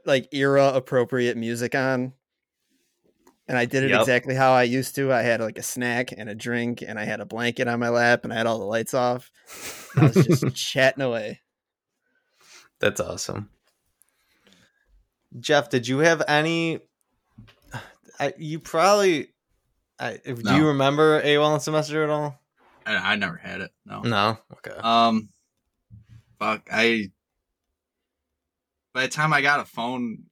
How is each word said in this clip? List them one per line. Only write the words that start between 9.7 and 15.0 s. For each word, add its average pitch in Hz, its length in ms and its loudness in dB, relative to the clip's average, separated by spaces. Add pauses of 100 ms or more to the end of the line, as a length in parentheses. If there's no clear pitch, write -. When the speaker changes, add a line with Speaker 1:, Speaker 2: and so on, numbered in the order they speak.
Speaker 1:
I 156 100 8
was 131 80 4 (100)
just 156 260 2
Speaker 2:
<laughs> - 40 -6
Speaker 1:
chatting 135 480 0
away. 117 380 -4 (1400)
Speaker 2:
That's 101 220 0
awesome. 90 500 -8 (1900)